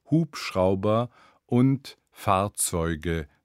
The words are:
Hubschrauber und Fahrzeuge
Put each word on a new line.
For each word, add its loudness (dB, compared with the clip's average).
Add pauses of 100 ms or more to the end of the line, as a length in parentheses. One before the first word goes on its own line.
(100)
Hubschrauber 0 (360)
und 2 (160)
Fahrzeuge -2 (160)